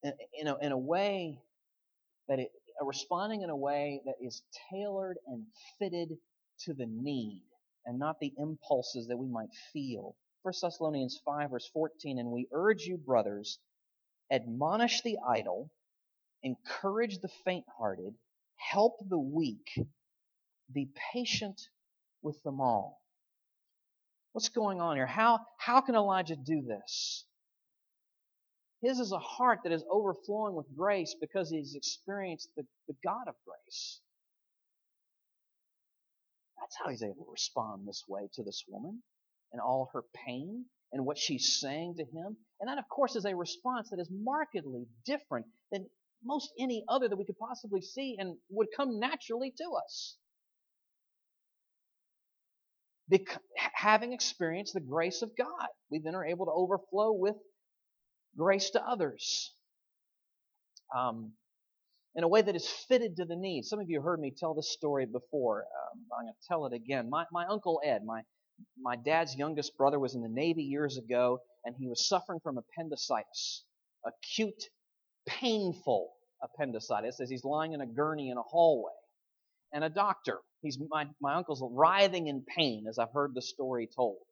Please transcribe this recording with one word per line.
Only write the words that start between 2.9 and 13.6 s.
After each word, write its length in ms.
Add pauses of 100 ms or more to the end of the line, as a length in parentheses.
in 80
a 40
way 520
that 120
is 220 (300)
tailored 560
and 180 (320)
fitted 400 (480)
to 80
the 140
need 560 (420)
and 140
not 200
the 200
impulses 680
that 80
we 100
might 220 (240)
feel. 420 (260)
First 220
Thessalonians 600
five, 280
verse 200
fourteen, 460
"And 140
we 200
urge 300
you, 160
brothers, 600 (720)